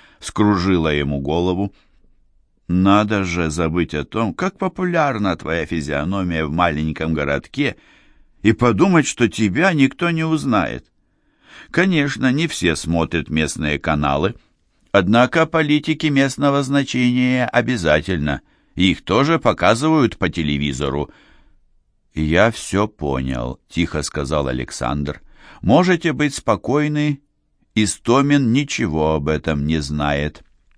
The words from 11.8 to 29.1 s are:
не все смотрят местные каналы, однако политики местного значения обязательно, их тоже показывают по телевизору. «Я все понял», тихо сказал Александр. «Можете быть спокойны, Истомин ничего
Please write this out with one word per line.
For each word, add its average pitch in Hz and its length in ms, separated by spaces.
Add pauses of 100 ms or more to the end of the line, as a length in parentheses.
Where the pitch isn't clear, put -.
не 156 160
все 85 280
смотрят 82 540
местные 76 480
каналы, 73 580 (560)
однако 117 540
политики 151 600
местного 139 560
значения 127 840
обязательно, 82 960 (340)
их 92 280
тоже 139 340
показывают 123 800
по 90 120
телевизору. 71 840 (1000)
«Я 82 380
все 104 360
понял», 65 720 (100)
тихо 82 340
сказал 71 440
Александр. 65 760 (400)
«Можете 165 520
быть 135 220
спокойны, 147 880 (540)
Истомин 131 800
ничего 80 600